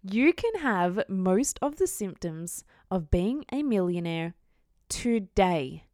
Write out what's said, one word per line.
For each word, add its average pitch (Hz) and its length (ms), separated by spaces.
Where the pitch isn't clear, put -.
You 220 300
can 440 300
have 190 480
most 190 520
of 294 140
the 370 120
symptoms 170 760
of 175 220
being 214 400
a 277 120
millionaire 175 720
today 180 960